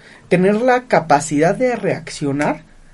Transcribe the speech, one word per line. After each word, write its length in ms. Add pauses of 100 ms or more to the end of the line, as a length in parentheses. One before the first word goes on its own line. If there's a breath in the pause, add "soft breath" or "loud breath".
(280 soft breath)
tener 280
la 320
capacidad 680
de 200
reaccionar, 880 (300 soft breath)